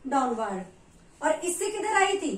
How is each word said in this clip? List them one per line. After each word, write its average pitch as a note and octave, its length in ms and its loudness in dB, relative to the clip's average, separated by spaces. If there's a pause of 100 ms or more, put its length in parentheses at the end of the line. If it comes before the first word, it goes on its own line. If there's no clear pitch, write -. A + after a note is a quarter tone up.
Downward। A3+ 560 0 (580)
और D#4 180 2
इससे F4+ 320 -2
किधर G#4+ 240 0
आई G4 220 4
थी? C#4+ 200 -2